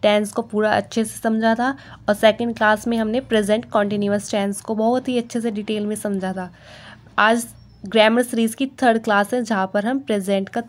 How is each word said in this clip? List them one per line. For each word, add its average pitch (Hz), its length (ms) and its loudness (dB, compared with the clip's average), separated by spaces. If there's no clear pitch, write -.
टेंस 208 300 2
को 233 100 -4
पूरा 214 340 0
अच्छे 208 280 -2
से - 160 -12
समझा 226 340 2
था 254 220 -2
और 208 60 4
सेकंड 220 420 2
क्लास 214 300 2
में 233 100 0
हमने 226 240 0
प्रेजेंट 220 440 0
कंटीन्यूअस 202 680 0
टेंस 202 300 -2
को - 140 -6
बहुत 240 340 0
ही 247 100 0
अच्छे 240 220 -4
से 233 100 -2
डिटेल 208 360 -4
में 208 100 -4
समझा 190 360 -4
था। 185 200 -8
आज 226 280 4
ग्रामर 220 360 4
सीरीज 226 320 -2
की 269 120 -4
थर्ड 233 360 0
क्लास 208 320 0
है 247 100 -2
जहाँ 190 300 -2
पर 208 120 0
हम 269 120 -2
प्रेजेंट 196 500 -2
का - 200 -6